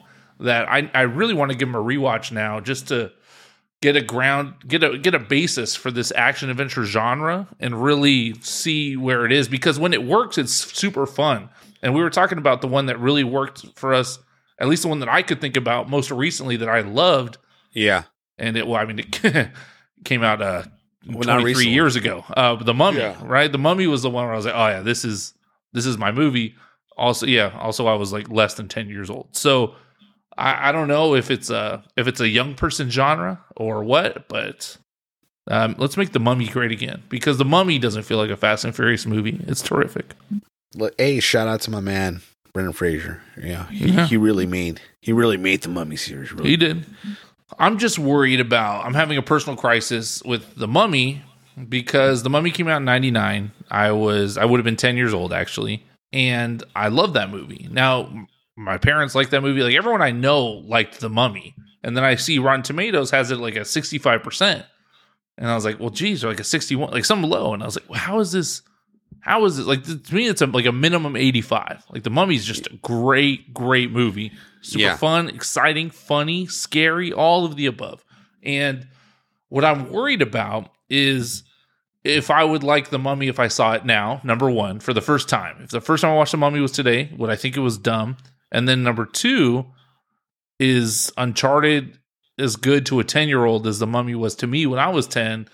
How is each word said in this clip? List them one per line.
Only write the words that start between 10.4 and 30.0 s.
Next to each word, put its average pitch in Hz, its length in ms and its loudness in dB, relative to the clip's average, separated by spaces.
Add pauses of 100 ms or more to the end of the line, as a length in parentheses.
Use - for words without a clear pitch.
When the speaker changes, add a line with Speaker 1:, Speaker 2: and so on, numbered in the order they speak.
Speaker 1:
super - 520 -4
fun. 135 440 -2 (340)
And 127 100 2
we 160 80 2
were 170 80 2
talking 185 300 0
about 135 220 2
the 135 60 -4
one 135 200 0
that 117 120 -2
really 139 240 4
worked 135 400 -4 (140)
for 135 160 0
us, 127 240 2 (420)
at 123 80 0
least 170 140 2
the 170 80 -2
one 151 120 -2
that 117 80 -4
I 156 120 4
could 165 180 -2
think 135 160 -4
about 120 320 0
most 135 220 -2
recently 135 480 -4
that 113 120 -4
I 113 120 4
loved. 127 560 2 (360)
Speaker 2:
Yeah. 104 300 2 (360)
Speaker 1:
And 113 180 -4
it, - 80 -2
well, 113 160 0
I 110 40 -2
mean, 110 140 -8
it 147 500 0 (260)
<laughs> - 300 -20
came 120 180 -2
out, 107 180 2
uh, 92 220 -2 (440)
Speaker 2:
Well, 117 120 -8
not 120 40 -2
Speaker 1:
twenty-three 120 220 4
Speaker 2:
recently. 123 280 2
Speaker 1:
years 143 220 4
ago. 104 280 -2 (120)
Uh, 123 200 2
The 113 180 0
Mummy, 151 260 2
Speaker 2:
Yeah. 104 240 -4
Speaker 1:
right? 143 280 2
The 139 60 -2
Mummy 175 300 2
was 139 140 2
the 131 80 -2
one 123 160 -4
where 117 80 -4
I - 40 -2
was 107 80 -4
like, 101 100 -2
"Oh 117 120 4
yeah, 95 140 -2
this 117 240 -2
is, 104 280 -6 (400)
this 120 120 -2
is 120 120 -2
my 104 140 0
movie." 123 440 0 (420)
Also, 120 280 0
yeah. 110 340 2
Also, 113 280 -2
I 110 80 4
was, 101 180 -2
like, 107 160 -8
less 107 260 2
than 107 120 -12
ten 110 220 -8
years 101 200 -10
old. - 260 -12
So 131 400 2 (600)